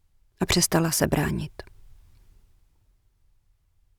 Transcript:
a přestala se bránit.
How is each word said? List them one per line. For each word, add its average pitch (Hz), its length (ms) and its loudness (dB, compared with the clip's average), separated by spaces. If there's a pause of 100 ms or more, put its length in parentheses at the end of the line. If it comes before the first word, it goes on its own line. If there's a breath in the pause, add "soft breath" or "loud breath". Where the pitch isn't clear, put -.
(400)
a 190 60 -2
přestala 165 460 2
se - 160 2
bránit. 151 440 -2 (2500)